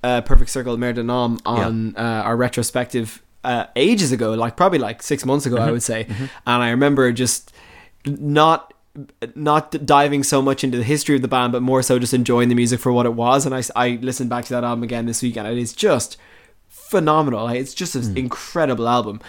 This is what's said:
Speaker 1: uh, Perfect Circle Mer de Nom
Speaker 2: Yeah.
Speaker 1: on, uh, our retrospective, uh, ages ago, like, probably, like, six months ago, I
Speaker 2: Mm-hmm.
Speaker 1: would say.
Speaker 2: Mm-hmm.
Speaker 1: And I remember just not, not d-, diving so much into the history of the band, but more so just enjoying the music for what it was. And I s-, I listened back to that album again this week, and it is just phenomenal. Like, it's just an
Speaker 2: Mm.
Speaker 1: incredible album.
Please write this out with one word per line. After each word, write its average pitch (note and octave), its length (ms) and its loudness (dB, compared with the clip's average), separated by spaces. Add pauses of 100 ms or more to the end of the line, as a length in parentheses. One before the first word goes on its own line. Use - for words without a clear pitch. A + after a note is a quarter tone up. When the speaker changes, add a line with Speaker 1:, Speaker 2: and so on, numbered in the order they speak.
Speaker 1:
uh, B2 180 0
Perfect - 300 8
Circle B2 260 -4
Mer B2 160 -2
de A#2+ 100 -4
Nom A#2+ 420 -2
Speaker 2:
Yeah. G#2+ 60 -2
Speaker 1:
on, A2+ 460 -2
uh, A2+ 280 -4
our A#2 120 -2
retrospective, A#2+ 840 -4 (220)
uh, A#2+ 220 -4 (100)
ages F3 380 2
ago, A2 200 -2
like, A2+ 220 -2
probably, F3+ 240 2
like, A2+ 240 -6
six C#3+ 220 -4
months C#3 220 0
ago, A#2+ 100 0
I A#2 40 0
Speaker 2:
Mm-hmm. A#2 100 0
Speaker 1:
would A#2 120 -2
say. A2+ 220 -4
Speaker 2:
Mm-hmm. A2 200 -6 (200)
Speaker 1:
And A#2+ 180 2
I A#2 60 0
remember C3+ 420 4
just A#2 400 -2 (540)
not, D3 680 2 (640)
not D3+ 360 0
d-, D#3 80 -4
diving C#3+ 440 4
so C#3 180 2
much C3+ 220 0
into B2+ 140 -2
the A#2+ 80 -2
history C#3+ 320 0
of C3 40 -2
the B2+ 60 -2
band, B2 240 0
but B2 100 -2
more C3 220 2
so B2+ 160 2
just B2 140 -2
enjoying A#2+ 340 2
the A#2+ 80 4
music A#2+ 240 2
for B2 140 0
what B2 120 2
it A#2 80 0
was. B2 320 2
And C3 80 -4
I C3 60 -4
s-, A#2+ 160 -8
I B2 260 0
listened B2+ 280 -4
back A#2+ 160 -6
to - 80 -8
that A#2+ 100 -2
album A#2+ 200 -4
again A#2 220 -6
this A#2 160 -4
week, A#2+ 140 -2
and G#2+ 100 -6
it A#2+ 120 -4
is A#2+ 160 -6
just D#3 420 0 (540)
phenomenal. D3+ 760 0
Like, A#2+ 160 -4
it's C3+ 140 -10
just F3 220 -8
an B2 80 -4
Speaker 2:
Mm. G#2 140 -4
Speaker 1:
incredible B2+ 680 -2
album. A2 420 0